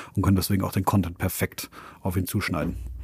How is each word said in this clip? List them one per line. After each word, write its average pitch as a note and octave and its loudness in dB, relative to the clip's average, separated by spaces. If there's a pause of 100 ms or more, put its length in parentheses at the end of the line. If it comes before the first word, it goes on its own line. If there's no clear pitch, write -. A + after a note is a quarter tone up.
(140)
und G2 0
können G2 6
deswegen F#2+ 2
auch - -2
den F#2+ 0
Content E2+ 2
perfekt - -4 (320)
auf F#2 -2
ihn F#2 0
zuschneiden. F2 -2 (280)